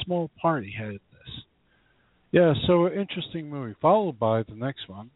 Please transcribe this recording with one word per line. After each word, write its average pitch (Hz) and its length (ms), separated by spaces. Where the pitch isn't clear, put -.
small 175 260
part 160 220
he 101 140
had 110 120
in 101 100
this. - 320
Yeah, 165 220
so 175 180
an 165 140
interesting 165 500
movie, 131 320
followed 175 380
by 113 240
the 107 120
next 127 340
one. 107 260